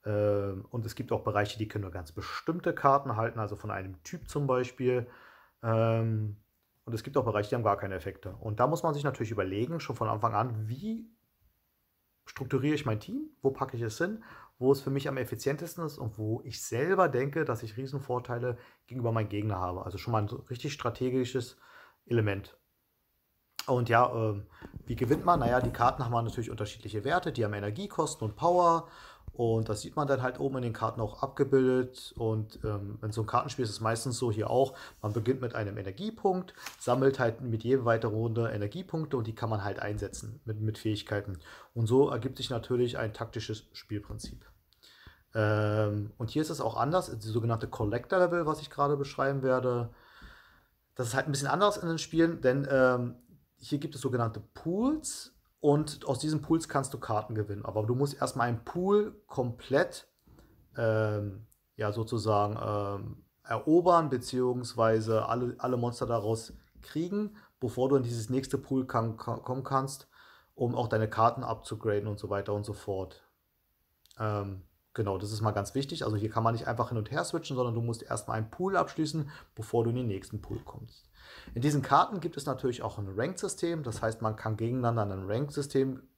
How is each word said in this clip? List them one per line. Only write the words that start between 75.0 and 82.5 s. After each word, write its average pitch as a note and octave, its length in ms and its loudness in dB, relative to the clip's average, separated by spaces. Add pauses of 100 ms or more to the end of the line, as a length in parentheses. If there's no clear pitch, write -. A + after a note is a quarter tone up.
das G#2+ 120 -6
ist G#2+ 100 -4
mal A2 100 2
ganz G2+ 240 -2
wichtig. C#3+ 280 -4
Also A2 140 0
hier G#2+ 140 -2
kann A2+ 100 0
man A2+ 140 4
nicht A#2 100 -4
einfach A#2 240 0
hin A#2+ 80 -2
und G#2+ 140 -4
her D#3+ 120 0
switchen, D#3+ 320 -4
sondern B2 200 0
du A#2 60 0
musst A#2 200 -2
erstmal A2+ 380 -4
einen A2 100 -4
Pool F#3+ 260 -2
abschließen, D#3 540 0 (240)
bevor A2+ 300 0
du A2+ 80 2
in B2 60 0
den B2+ 100 -2
nächsten G2+ 340 -6
Pool A2 240 -8
kommst. - 420 -18 (460)
In - 80 -4
diesen C#3+ 200 2
Karten F3 380 4
gibt E3 160 -6
es C#3+ 100 -8
natürlich C3 360 -2